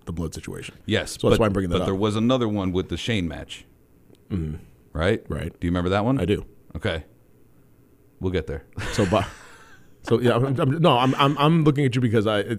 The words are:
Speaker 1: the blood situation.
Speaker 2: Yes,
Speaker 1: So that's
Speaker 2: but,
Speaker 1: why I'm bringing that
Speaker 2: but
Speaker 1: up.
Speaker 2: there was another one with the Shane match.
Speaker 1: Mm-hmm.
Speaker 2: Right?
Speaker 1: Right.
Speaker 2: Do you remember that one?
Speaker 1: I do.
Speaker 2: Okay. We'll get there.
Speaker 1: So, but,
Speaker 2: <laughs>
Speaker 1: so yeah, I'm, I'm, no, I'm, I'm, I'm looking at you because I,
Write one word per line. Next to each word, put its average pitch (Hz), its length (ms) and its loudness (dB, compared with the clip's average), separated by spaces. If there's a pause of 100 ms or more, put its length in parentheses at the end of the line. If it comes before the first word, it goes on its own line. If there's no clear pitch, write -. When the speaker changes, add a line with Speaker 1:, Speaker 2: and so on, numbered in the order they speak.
Speaker 1:
the - 80 -8
blood 80 180 -6
situation. - 440 -14 (100)
Speaker 2:
Yes, 98 340 -4
Speaker 1:
So 117 80 2
that's 110 80 6
Speaker 2:
but, 104 40 2
Speaker 1:
why 113 60 4
I'm 101 60 0
bringing 95 200 -2
that - 40 -2
Speaker 2:
but 90 60 0
Speaker 1:
up. 90 60 -2
Speaker 2:
there 98 60 0
was 104 220 -2
another 120 320 0
one 98 240 -2
with 90 160 -2
the 85 80 -6
Shane 95 320 -4
match. - 380 -14 (640)
Speaker 1:
Mm-hmm. 80 240 -6 (400)
Speaker 2:
Right? 87 340 0
Speaker 1:
Right. 80 320 -8
Speaker 2:
Do - 60 -4
you 87 40 0
remember 90 200 0
that 101 160 0
one? 135 120 0
Speaker 1:
I 90 60 0
do. 87 220 0 (280)
Speaker 2:
Okay. 85 300 -4 (1120)
We'll 92 140 -2
get 90 140 -2
there. 71 180 -10 (280)
Speaker 1:
So, 107 120 2
but, 95 220 2 (400)
Speaker 2:
<laughs> - 380 -20
Speaker 1:
so - 160 2
yeah, 117 160 4
I'm, 131 220 0
I'm, 160 220 0
no, 156 160 6
I'm, 131 200 4
I'm, 143 200 2
I'm 156 280 4
looking 147 200 4
at 123 100 0
you 127 60 0
because 110 260 2
I, 107 140 2 (180)